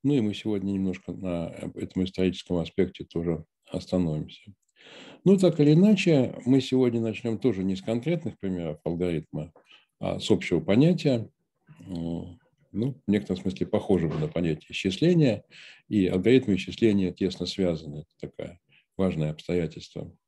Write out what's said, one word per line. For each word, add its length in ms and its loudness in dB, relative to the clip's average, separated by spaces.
Ну, 120 2
и 60 2
мы 140 0
сегодня 380 -4
немножко 400 -4
на 360 -4
этом 300 -4
историческом 520 -2
аспекте 480 -4
тоже 400 -4
остановимся. 800 -6
Ну, 120 8
так 240 2
или 120 6
иначе, 640 4
мы 160 4
сегодня 400 2
начнем 380 -4
тоже 240 0
не 140 0
с 60 -10
конкретных 560 -4
примеров 460 -6
алгоритма, 680 -4
а 180 -4
с 120 -2
общего 300 0
понятия, 680 2
м, 520 -8
ну, 340 -6
в 40 2
некотором 300 0
смысле 260 -4
похожего 520 0
на 100 -2
понятие 420 -4
исчисления. 720 2
И 180 2
алгоритмы 480 4
исчисления 580 0
тесно 340 -4
связаны. 580 -4
Это 100 -10
такое 300 -14
важное 340 0
обстоятельство. 800 -6